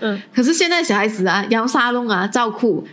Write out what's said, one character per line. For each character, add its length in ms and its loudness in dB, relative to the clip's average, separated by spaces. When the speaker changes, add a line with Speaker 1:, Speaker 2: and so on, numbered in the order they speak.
Speaker 1:
嗯。 200 -4
Speaker 2:
可 100 2
是 100 4
现 160 0
在 140 0
小 100 0
孩 140 2
子 180 -2
啊， 260 0
摇 140 2
沙 260 0
龙 180 -2
啊， 180 0
照 220 0
哭， 440 0